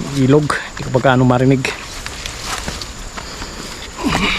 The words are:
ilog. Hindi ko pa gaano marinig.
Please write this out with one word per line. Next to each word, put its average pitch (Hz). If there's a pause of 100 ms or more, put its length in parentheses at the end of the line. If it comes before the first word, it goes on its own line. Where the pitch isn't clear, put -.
(180)
ilog. 139
Hindi -
ko 139
pa 131
gaano 127
marinig. 127 (2750)